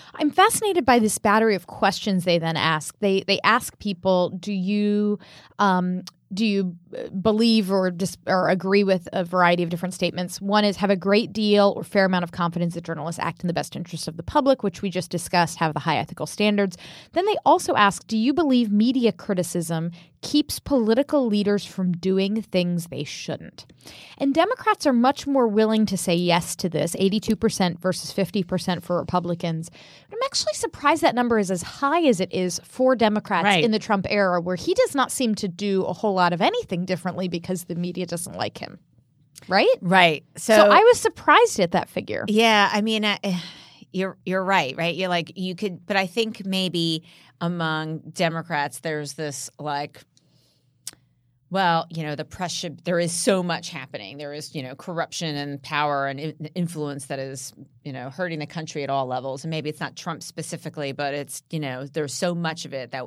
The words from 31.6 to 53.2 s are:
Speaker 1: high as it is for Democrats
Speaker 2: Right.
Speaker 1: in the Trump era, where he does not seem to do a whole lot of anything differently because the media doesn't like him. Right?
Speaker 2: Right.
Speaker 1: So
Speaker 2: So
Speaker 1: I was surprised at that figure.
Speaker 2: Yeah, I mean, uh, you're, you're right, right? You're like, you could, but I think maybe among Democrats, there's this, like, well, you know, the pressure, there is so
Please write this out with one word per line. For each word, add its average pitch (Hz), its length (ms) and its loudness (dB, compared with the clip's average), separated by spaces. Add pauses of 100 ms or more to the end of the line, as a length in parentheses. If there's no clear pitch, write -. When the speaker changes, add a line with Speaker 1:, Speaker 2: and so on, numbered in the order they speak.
Speaker 1:
high 294 420 0
as 226 160 4
it 180 120 -2
is 180 300 -2
for 254 320 2
Democrats 208 500 2
Speaker 2:
Right. 202 200 4
Speaker 1:
in 233 60 2
the 214 80 2
Trump 202 300 0
era, 190 320 2
where 180 160 -2
he 330 180 -2
does 508 200 2
not 254 160 2
seem 226 260 0
to 196 120 -4
do 190 360 0
a - 80 -2
whole 202 220 -2
lot 180 180 4
of 165 80 -2
anything 262 440 0
differently 180 420 -4
because 175 380 -6
the 180 100 -10
media 175 320 -4
doesn't 170 300 -8
like 104 220 -6
him. - 200 -12 (720)
Right? 254 320 4
Speaker 2:
Right. 175 440 4 (120)
Speaker 1:
So - 180 2
Speaker 2:
So 208 160 10
Speaker 1:
I 339 100 8
was 453 200 8
surprised 415 580 4
at 175 140 2
that - 160 0
figure. - 400 -6
Speaker 2:
Yeah, 214 440 6
I 214 100 2
mean, 220 220 0
uh, 208 120 0 (760)
you're, 185 320 -4
you're 185 200 -2
right, 180 320 0
right? 165 180 -2
You're 185 140 -4
like, 175 280 -2
you 185 180 -4
could, 180 320 -8
but 202 100 -2
I 190 100 2
think 220 400 -6
maybe 170 560 -2 (380)
among 160 580 -4 (120)
Democrats, 165 680 -4
there's 151 340 -6
this, 147 440 -8
like, 147 440 -8 (1500)
well, 175 420 0
you 165 120 -8
know, 151 140 -6
the 151 80 -8
pressure, 170 460 -8 (120)
there 175 160 0
is 170 140 0
so 190 280 2